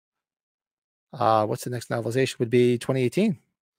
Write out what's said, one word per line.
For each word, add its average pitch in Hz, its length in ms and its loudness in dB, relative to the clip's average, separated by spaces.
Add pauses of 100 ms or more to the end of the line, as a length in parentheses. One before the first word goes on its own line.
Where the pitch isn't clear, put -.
(1120)
uh, 110 320 2
what's 120 200 -6
the 123 60 -8
next 120 200 -8
novelization 120 480 -2
would 117 120 -2
be 123 280 4
twenty 131 240 -2
eighteen, 175 340 0 (420)